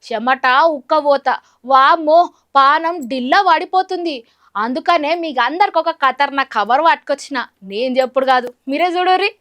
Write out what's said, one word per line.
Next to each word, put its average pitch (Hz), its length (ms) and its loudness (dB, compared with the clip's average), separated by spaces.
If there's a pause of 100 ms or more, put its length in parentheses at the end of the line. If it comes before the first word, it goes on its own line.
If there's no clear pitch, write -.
(120)
చెమట 262 340 -2 (180)
ఉక్కబోత. 277 720 0 (260)
వామ్మో, 311 680 4 (260)
పానం 302 520 0
డిల్ల 269 400 0
పడిపోతుంది. 349 760 -2 (320)
అందుకనే 294 580 -2
మీకు 320 260 -6
అందరికి 339 380 0
ఒక 330 120 -2
ఖతర్నాక్ 277 640 -2
ఖబర్ 226 300 0
పట్టుకొచ్చిన. 285 640 -2 (160)
నేను 240 380 -4
చెప్పుడు 254 260 -2
కాదు, 254 280 0 (140)
మీరే 294 160 -2
చూడుర్రి. 370 560 0